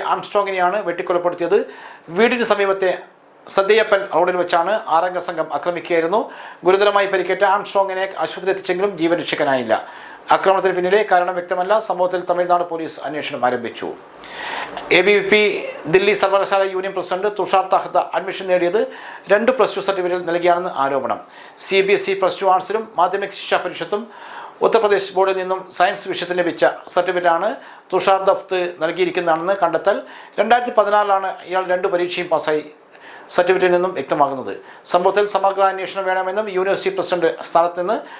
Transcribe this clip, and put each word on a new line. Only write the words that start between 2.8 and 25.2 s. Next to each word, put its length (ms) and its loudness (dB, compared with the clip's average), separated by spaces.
സദ്യയപ്പൻ 460 4
റോഡിൽ 260 2
വെച്ചാണ് 320 0
ആറംഗ 220 0
സംഘം 280 -4
ആക്രമിക്കുകയായിരുന്നു. 680 0
ഗുരുതരമായി 480 4
പരിക്കേറ്റ 300 0
ആംസ്ട്രോങ്ങിനെ 500 0
ആശുപത്രിയിൽ 320 -2
എത്തിച്ചെങ്കിലും 380 -2
ജീവൻ 200 2
രക്ഷിക്കാനായില്ല. 520 0
ആക്രമണത്തിന് 420 2
പിന്നിലെ 360 2
കാരണം 260 4
വ്യക്തമല്ല. 340 -2
സംഭവത്തിൽ 320 0
തമിഴ്നാട് 420 2
പോലീസ് 340 -6
അന്വേഷണം 400 -6
ആരംഭിച്ചു. 420 -4
എ 80 4
ബി 100 4
വി 140 2
പി 100 6
ദില്ലി 260 4
സർവകലാശാല 420 2
യൂണിയൻ 220 -4
പ്രസിഡന്റ് 420 -2
തുഷാർ 340 2
തഹ്ത 240 0
അഡ്മിഷൻ 340 -6
നേടിയത് 300 2
രണ്ട് 240 4
പ്ലസ് 200 2
ടു 100 -4
സർട്ടിഫിക്കറ്റ് 440 -2
നൽകിയാണെന്ന് 420 2
ആരോപണം. 380 -2
സി 220 2
ബി 120 2
എസ് 140 0
ഇ 80 0
പ്ലസ് 200 0
ടു 140 0
ആർട്സിലും 300 -2
മാധ്യമിക 420 0
ശിക്ഷാ 240 0
പരിഷത്തും 380 -6
ഉത്തർപ്രദേശ് 500 2
ബോർഡിൽ 260 2